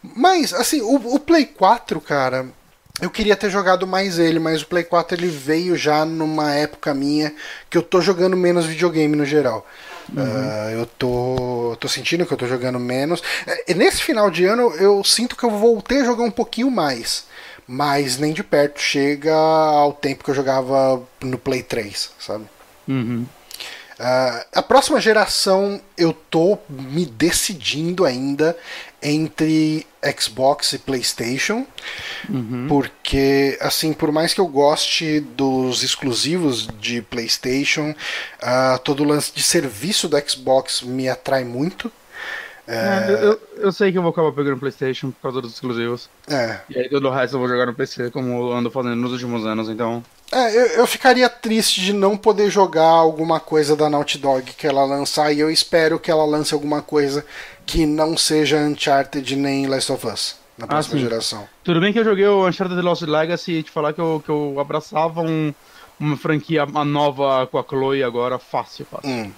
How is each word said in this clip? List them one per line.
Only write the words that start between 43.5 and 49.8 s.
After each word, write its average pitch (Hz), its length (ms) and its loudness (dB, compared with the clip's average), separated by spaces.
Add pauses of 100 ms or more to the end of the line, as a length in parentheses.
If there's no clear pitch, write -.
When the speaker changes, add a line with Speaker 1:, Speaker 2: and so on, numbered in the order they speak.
Speaker 2:
eu 196 140 0
sei 196 200 2
que 180 60 0
eu 185 40 2
vou 170 100 2
acabar 160 200 0
pegando 139 260 -2
PlayStation 131 540 -4
por - 100 -18
causa 131 200 -4
dos 117 120 -12
exclusivos. 120 560 -4 (180)
Speaker 1:
É. 117 320 -2 (100)
Speaker 2:
E 131 100 -6
aí 127 100 -4
todo 139 180 0
o 127 40 0
resto 131 240 -2
eu 131 40 0
vou 127 80 0
jogar 123 200 2
no 120 60 -6
P 135 120 -4
C, 120 260 -8
como 131 180 -4
eu 120 220 -2
ando 120 180 -2
fazendo 123 260 -2
nos 123 160 -2
últimos 120 340 -6
anos, 110 240 -4
então 117 340 -4 (280)